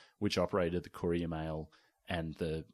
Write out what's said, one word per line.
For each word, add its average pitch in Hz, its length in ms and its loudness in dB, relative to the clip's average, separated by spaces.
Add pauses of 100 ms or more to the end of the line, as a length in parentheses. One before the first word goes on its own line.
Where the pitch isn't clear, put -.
(180)
which 104 180 0
operated 87 480 2
the - 60 -16
Courier 87 360 0
Mail 80 440 -4 (400)
and 80 260 -2
the, 80 380 -2